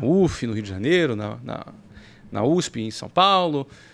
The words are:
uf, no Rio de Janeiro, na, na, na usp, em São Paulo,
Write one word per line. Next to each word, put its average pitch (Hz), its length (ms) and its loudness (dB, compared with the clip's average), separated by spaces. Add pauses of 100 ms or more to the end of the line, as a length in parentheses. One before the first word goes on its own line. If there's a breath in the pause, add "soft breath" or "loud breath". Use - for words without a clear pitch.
uf, 165 420 2
no 113 80 -2
Rio 107 80 -2
de 101 80 -10
Janeiro, 127 460 0
na, 104 280 -6
na, - 220 -10 (680 soft breath)
na 104 120 -2
usp, 151 360 2
em 110 120 -6
São - 180 -12
Paulo, 175 580 2 (260 soft breath)